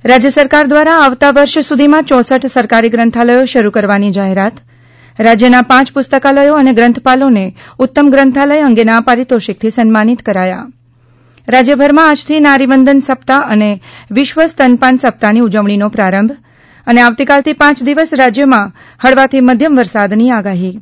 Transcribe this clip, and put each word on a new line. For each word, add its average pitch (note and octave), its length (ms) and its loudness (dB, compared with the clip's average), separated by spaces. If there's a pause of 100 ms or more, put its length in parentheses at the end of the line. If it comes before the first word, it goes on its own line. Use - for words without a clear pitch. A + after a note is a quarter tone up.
રાજ્ય B3 240 2
સરકાર D4 380 0
દ્વારા D4+ 280 2
આવતા C#4+ 340 2
વર્ષ C#4+ 300 0
સુધીમાં D4 440 0
ચોસઠ B3+ 420 0
સરકારી A#3 440 -2
ગ્રંથાલયો A#3 560 0
શરૂ A#3 240 -2
કરવાની G3+ 420 -2
જાહેરાત. G3 420 -4 (680)
રાજ્યના A#3 420 2
પાંચ B3+ 300 0
પુસ્તકાલયો C#4 640 0
અને C4+ 160 2
ગ્રંથપાલોને A#3+ 840 0 (240)
ઉત્તમ C4+ 300 0
ગ્રંથાલય C#4 500 0
અંગેના A3+ 400 2
પારિતોષિકથી A#3 680 -2
સન્માનિત A3 520 0
કરાયા. F#3+ 460 -6 (800)
રાજ્યભરમાં C#4+ 600 2
આજથી D4+ 300 -2
નારીવંદન C4+ 600 2
સપ્તાહ C4+ 420 -2
અને G#3 400 -2 (300)
વિશ્વ C#4+ 340 -2
સ્તનપાન B3+ 500 0
સપ્તાહની A3+ 440 -2
ઉજવણીનો G#3 500 -2
પ્રારંભ G#3 420 -2 (560)
અને A#3+ 140 2
આવતીકાલથી C#4 520 0
પાંચ D4 300 0
દિવસ D4+ 300 -2
રાજ્યમાં B3 580 0 (320)
હળવાથી C4 380 2
મધ્યમ B3+ 360 2
વરસાદની A3 540 -2
આગાહી. F#3+ 500 -6